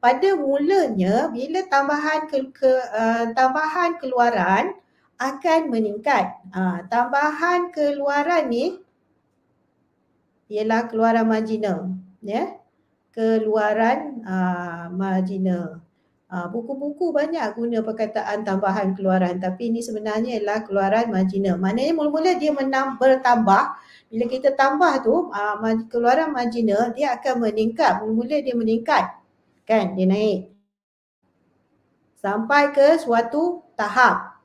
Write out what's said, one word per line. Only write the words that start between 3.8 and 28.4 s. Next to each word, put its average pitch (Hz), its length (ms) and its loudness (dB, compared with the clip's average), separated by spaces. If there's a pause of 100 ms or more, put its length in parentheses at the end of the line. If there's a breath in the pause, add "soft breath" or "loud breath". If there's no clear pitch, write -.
keluaran 240 720 2 (480 soft breath)
akan 285 480 0
meningkat. 214 640 0 (240)
Ah, 180 320 -2
tambahan 302 800 0
keluaran 285 800 0
ni 277 320 -2 (1700)
ialah 220 400 0
keluaran 226 400 2
marginal, 220 640 -2 (320)
ya. 233 320 -4 (560)
Keluaran, 226 1120 0
ah, 180 640 -4
marginal. 185 960 -2 (460)
Ah, 180 180 -6
buku-buku 277 640 -6
banyak 302 300 -2 (160)
guna 233 260 -2
perkataan 220 600 -4
tambahan 190 500 0
keluaran, 185 460 0
tapi 185 260 -4
ini 226 160 -4
sebenarnya 220 560 -4
ialah 208 240 -2
keluaran 202 480 0
marginal. 190 480 0
Maknanya 233 320 0
mula-mula 320 480 0
dia 294 160 0
menam-, 269 400 -2
bertambah. 240 800 4 (320 loud breath)
Bila 226 220 -2
kita 262 260 0
tambah 277 480 2
tu, 285 320 2
ah, 208 240 -4
mar-, 226 320 -2
keluaran 254 400 2
marginal 233 640 0
dia 269 240 0
akan 247 300 -2
meningkat. 220 500 2
Mula-mula 240 400 -2